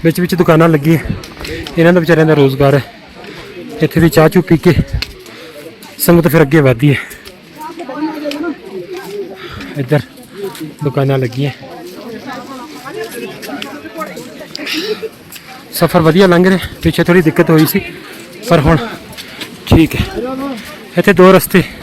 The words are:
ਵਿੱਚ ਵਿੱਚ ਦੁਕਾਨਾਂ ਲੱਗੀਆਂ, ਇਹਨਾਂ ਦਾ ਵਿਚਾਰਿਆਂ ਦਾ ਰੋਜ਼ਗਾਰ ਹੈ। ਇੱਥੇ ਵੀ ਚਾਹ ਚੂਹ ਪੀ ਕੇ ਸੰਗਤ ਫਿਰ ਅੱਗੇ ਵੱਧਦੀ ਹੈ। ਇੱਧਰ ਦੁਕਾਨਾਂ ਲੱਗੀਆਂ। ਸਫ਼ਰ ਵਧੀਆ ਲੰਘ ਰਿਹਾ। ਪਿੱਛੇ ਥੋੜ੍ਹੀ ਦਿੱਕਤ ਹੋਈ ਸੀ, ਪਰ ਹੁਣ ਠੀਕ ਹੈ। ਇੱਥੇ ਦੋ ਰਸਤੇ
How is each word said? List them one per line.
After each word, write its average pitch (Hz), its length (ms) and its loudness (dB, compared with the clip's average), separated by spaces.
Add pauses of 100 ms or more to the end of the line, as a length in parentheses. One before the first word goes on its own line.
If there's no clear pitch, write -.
ਵਿੱਚ 160 160 0
ਵਿੱਚ 180 160 -2
ਦੁਕਾਨਾਂ 165 340 4
ਲੱਗੀਆਂ, 156 300 2 (760)
ਇਹਨਾਂ 170 160 6
ਦਾ 185 60 6
ਵਿਚਾਰਿਆਂ 160 260 4
ਦਾ 156 80 4
ਰੋਜ਼ਗਾਰ 139 420 4
ਹੈ। 135 60 2 (1000)
ਇੱਥੇ 165 180 0
ਵੀ 165 100 4
ਚਾਹ 156 200 4
ਚੂਹ 175 140 2
ਪੀ 165 140 2
ਕੇ 165 160 2 (1300)
ਸੰਗਤ 170 280 4
ਫਿਰ 156 140 4
ਅੱਗੇ 151 200 4
ਵੱਧਦੀ 131 320 4
ਹੈ। - 40 0 (2750)
ਇੱਧਰ 143 240 0 (840)
ਦੁਕਾਨਾਂ 139 340 -2
ਲੱਗੀਆਂ। 131 340 -4 (4000)
ਸਫ਼ਰ 170 280 2
ਵਧੀਆ 160 260 4
ਲੰਘ 175 200 4
ਰਿਹਾ। 190 200 0 (140)
ਪਿੱਛੇ 165 220 0
ਥੋੜ੍ਹੀ 175 180 4
ਦਿੱਕਤ 156 280 2
ਹੋਈ 156 160 6
ਸੀ, 196 140 -2 (680)
ਪਰ 170 100 4
ਹੁਣ 143 180 2 (880)
ਠੀਕ 156 280 4
ਹੈ। - 100 -2 (920)
ਇੱਥੇ 196 160 2
ਦੋ 185 180 8
ਰਸਤੇ 185 320 4 (200)